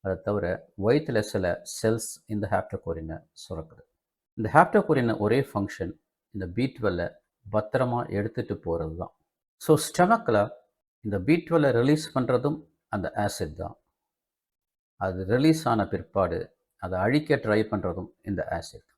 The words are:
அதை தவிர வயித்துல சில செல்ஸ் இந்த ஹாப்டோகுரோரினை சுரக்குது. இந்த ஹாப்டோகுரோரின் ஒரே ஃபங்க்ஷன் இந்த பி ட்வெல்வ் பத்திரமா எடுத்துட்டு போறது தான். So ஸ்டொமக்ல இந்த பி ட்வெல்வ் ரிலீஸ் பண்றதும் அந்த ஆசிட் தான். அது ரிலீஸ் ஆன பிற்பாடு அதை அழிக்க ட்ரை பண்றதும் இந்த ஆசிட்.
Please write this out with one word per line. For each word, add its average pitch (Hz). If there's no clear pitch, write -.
அதை 95
தவிர 101
வயித்துல 127
சில 95
செல்ஸ் 113
இந்த 104
ஹாப்டோகுரோரினை 82
சுரக்குது. -
இந்த 110
ஹாப்டோகுரோரின் 151
ஒரே 117
ஃபங்க்ஷன் 95
இந்த 95
பி 123
ட்வெல்வ் 90
பத்திரமா 123
எடுத்துட்டு 104
போறது 82
தான். -
So 156
ஸ்டொமக்ல 196
இந்த 104
பி 160
ட்வெல்வ் 147
ரிலீஸ் 147
பண்றதும் 131
அந்த 90
ஆசிட் 80
தான். 85
அது 92
ரிலீஸ் 156
ஆன 104
பிற்பாடு 90
அதை 90
அழிக்க 143
ட்ரை 110
பண்றதும் 92
இந்த 95
ஆசிட். -